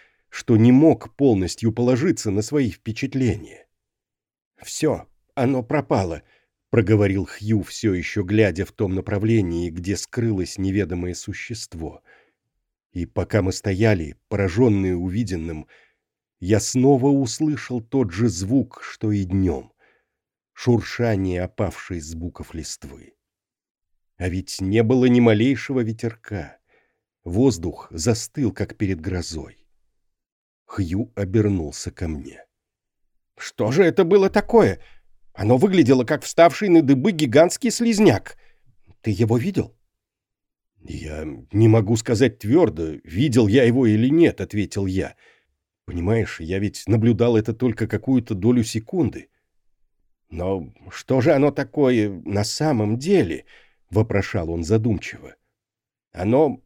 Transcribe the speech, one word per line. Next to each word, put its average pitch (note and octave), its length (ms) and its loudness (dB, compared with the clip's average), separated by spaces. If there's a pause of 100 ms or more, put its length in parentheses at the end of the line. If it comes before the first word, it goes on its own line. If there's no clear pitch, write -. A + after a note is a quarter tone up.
(300)
что - 280 0
не A2+ 140 8
мог C#3 440 4
полностью A2 560 0
положиться B2 600 0
на G2+ 100 -2
свои C3 300 -2
впечатления. - 960 -6 (920)
«Все, - 460 -4 (280)
оно B2+ 280 0
пропало», A2+ 600 -2 (480)
проговорил G2+ 540 4
Хью, G#2 360 -2
все G2+ 320 -2
еще F2+ 300 -4
глядя G2 420 2
в - 60 -16
том F#2 240 -4
направлении, F#2+ 720 0
где F2 260 -6
скрылось G#2 600 -4
неведомое F2+ 560 -2
существо. - 880 -12 (880)
И F2 140 -6
пока F#2+ 380 -2
мы F#2 80 0
стояли, F#2+ 640 -2 (100)
пораженные G2 680 2
увиденным, F2 720 -6 (720)
я G2 200 2
снова B2+ 480 2
услышал C#3 760 -2
тот A#2 300 -2
же G#2 160 0
звук, G2 540 -2
что - 300 -6
и G2+ 120 0
днем. F2+ 480 -2 (800)
Шуршание F#2+ 920 -2
опавшей F2+ 560 -8
с D#2 160 -12
буков E2 380 -12
листвы. - 640 -16 (1040)
А F2+ 120 -4
ведь F#2 320 -8
не G2 220 2
было B2+ 220 2
ни B2 140 6
малейшего A#2 640 2
ветерка. A2 760 -8 (680)
Воздух F2 680 -2
застыл, A2 640 -4
как - 240 -8
перед F#2+ 240 -4
грозой. E2 640 -10 (960)
Хью F#2 500 -6
обернулся F#2+ 760 -2
ко - 160 -8
мне. C#2 380 -12 (920)
«Что - 340 -4
же E3+ 120 4
это F3 220 4
было F#3+ 240 4
такое? G3 500 2 (540)
Оно G#2+ 240 2
выглядело, C3+ 480 4
как C#3+ 180 -4
вставший E3+ 460 4
на E3 120 8
дыбы C3+ 300 2
гигантский D#3 600 2
слизняк. G#3 640 2 (640)
Ты A2 100 -2
его A2 260 0
видел?» F#3 380 -4 (1080)
«Я D2+ 440 -12 (260)
не A2 160 4
могу A2 300 4
сказать A#2 420 0
твердо, G2+ 640 0
видел A2+ 440 2
я B2 160 4
его A#2+ 220 2
или G#2+ 220 2
нет», D#3 320 2
ответил G2+ 460 -6
я. F#2 300 -6 (680)
«Понимаешь, F#2 540 -4
я E2+ 200 -6
ведь G2+ 280 -6
наблюдал A2+ 480 2
это A2 180 0
только A2+ 340 -2
какую-то A#2+ 460 -2
долю A2+ 300 2
секунды». - 640 -4 (1000)
«Но F2 440 -6 (160)
что - 320 -2
же D3+ 120 4
оно C#3 180 4
такое B2+ 580 0
на G2 340 -4
самом A#2 540 -2
деле?» C3 480 0 (440)
вопрошал G2 640 -2
он E2 120 -4
задумчиво. A2 720 -2 (760)
«Оно B2 540 0